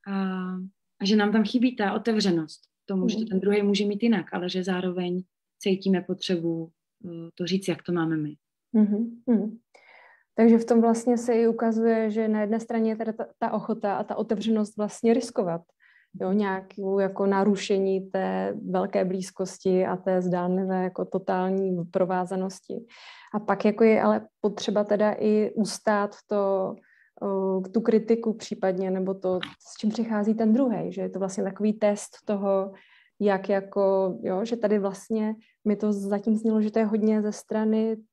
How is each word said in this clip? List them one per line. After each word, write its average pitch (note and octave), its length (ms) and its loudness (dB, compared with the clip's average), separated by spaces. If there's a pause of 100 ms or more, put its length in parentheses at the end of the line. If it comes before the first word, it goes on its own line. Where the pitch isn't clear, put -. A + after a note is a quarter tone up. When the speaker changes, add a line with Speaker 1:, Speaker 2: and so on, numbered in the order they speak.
Speaker 1:
A, F#3+ 340 -4 (600)
a G3 40 -4
že G3+ 100 4
nám G#3 160 4
tam A3 140 4
chybí B3 300 2
ta G3 180 0
otevřenost G3+ 680 0 (240)
tomu, F#3+ 240 -2
že G3+ 60 -2
to G#3+ 60 -2
Speaker 2:
Mm. A3 60 -4
Speaker 1:
ten F#3+ 120 0
druhej G3+ 240 2
může G3+ 220 2
mít G3+ 180 -2
jinak, A3 300 2
ale F3+ 160 -4
že F#3 140 -4
zároveň F3+ 600 -2 (360)
cítíme F#3+ 420 2
potřebu, E3+ 680 -4 (360)
eh, E3 300 -12
to F3+ 120 -6
říct, G3 200 -2
jak E3+ 160 -4
to - 100 -6
máme D#3+ 240 0
my. D3 180 -6 (380)
Speaker 2:
Mhm, G#3+ 540 2
mhm. G#3+ 300 0 (760)
Takže A3+ 220 8
v A3+ 80 0
tom A#3 160 4
vlastně A#3 360 2
se A#3 160 -2
i A3+ 140 4
ukazuje, A3+ 640 2
že A3 160 0
na G#3+ 140 0
jedné G#3+ 180 0
straně A3+ 320 0
je A3 40 -2
teda A3 180 -4
ta, - 120 -6 (140)
ta A#3 120 -2
ochota G#3+ 440 -2
a - 80 -4
ta G#3 120 -6
otevřenost G#3+ 600 0
vlastně G#3 360 0
riskovat, F3+ 480 -2 (600)
jo, F#3+ 100 0
nějakou G3 680 -2
jako G3 260 0
narušení G3 840 2
té F#3+ 440 -2 (160)
velké F#3+ 360 0
blízkosti F#3 800 -2
a F3+ 120 -2
té F#3 240 0
zdánlivé F#3 600 0
jako F#3 220 -4
totální F#3 800 -2
provázanosti. F#3 1000 -4 (480)
A G#3+ 60 -2
pak G3+ 260 -2
jako G#3+ 180 4
je A3 180 6
ale G#3+ 260 2 (140)
potřeba G#3 420 0
teda G#3 360 2
i G#3+ 360 2
ustát G#3 600 0 (120)
to, G3 480 0 (480)
eh, F#3+ 460 -2
tu A3+ 120 0
kritiku A3 520 2
případně, F#3+ 580 -4
nebo F#3+ 220 -2
to, F#3 260 -2 (200)
s - 200 -20
čím A3 100 0
přichází A3 440 -2
ten A3 200 2
druhej, A3 380 0
že F#3+ 100 -8
je F#3 80 -4
to F#3 100 -8
vlastně F#3+ 240 -4
takový G3+ 300 -2
test G#3 360 0 (160)
toho, G3 480 -2 (480)
jak F#3+ 280 0
jako, G3 720 2
jo, F#3+ 220 -2
že A#3 120 -4
tady G#3+ 220 2
vlastně G#3+ 560 -2 (320)
mi G#3 80 2
to G#3 180 0
zatím G3+ 420 0
znělo, A3 260 2
že G#3+ 100 0
to A3 80 2
je A3 60 4
hodně G#3+ 360 2
ze G#3 100 -2
strany A3 640 0 (160)